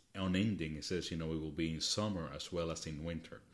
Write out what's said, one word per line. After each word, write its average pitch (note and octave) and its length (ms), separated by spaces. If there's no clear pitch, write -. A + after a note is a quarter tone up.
unending. F#2 640
It C#2+ 80
says, F2 260
you F2 60
know, D#2+ 160
"It D#2+ 60
will D#2 120
be D#2+ 220
in D#2 80
summer F#2+ 540
as - 180
well E2+ 180
as - 160
in D2+ 160
winter." E2 380